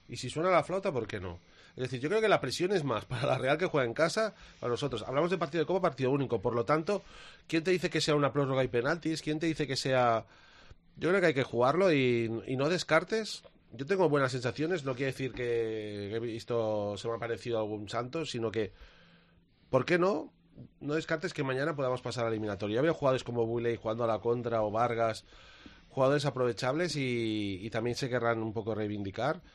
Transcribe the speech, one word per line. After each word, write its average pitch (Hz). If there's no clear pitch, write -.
y 120
si 123
suena 165
la 165
flauta, 190
¿por 117
qué 107
no? 90
Es 123
decir, 127
yo 131
creo 214
que 220
la 165
presión 160
es 180
más 113
para 123
la 131
Real 131
que 180
juega 143
en 113
casa, 196
para 120
nosotros. 123
Hablamos 151
de 185
partido 160
de -
Copa, 180
partido 135
único. 131
Por 113
lo 117
tanto, 160
¿quién 165
te 180
dice 180
que -
sea 151
una 143
prórroga 135
y 127
penaltis? 147
¿Quién 151
te 170
dice 156
que 135
sea? 123
Yo 156
creo 196
que 175
hay 156
que 131
jugarlo 143
y, 123
y 131
no 139
descartes. 180
Yo 131
tengo 185
buenas 139
sensaciones, 135
no 135
quiere 131
decir 131
que 110
he 113
visto, 110
se 98
me 117
ha -
parecido 117
algún 107
santo, 123
sino 113
que, 107
¿por 131
qué 175
no? 208
No 143
descartes 160
que 151
mañana 135
podamos 127
pasar 120
a 113
la 113
eliminatoria. 104
Yo 131
veo 165
jugadores 131
como 117
Buley 117
jugando 113
a 117
la 110
contra 117
o 107
Vargas, 113
jugadores 143
aprovechables 131
y, 110
y 113
también 117
se 135
querrán 117
un 113
poco 110
reivindicar. 104